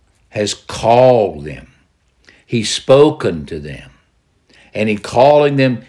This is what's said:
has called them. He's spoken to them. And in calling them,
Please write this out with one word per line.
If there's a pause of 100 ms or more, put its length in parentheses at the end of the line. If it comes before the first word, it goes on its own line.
(300)
has
called
them. (720)
He's
spoken
to
them. (840)
And
in
calling
them,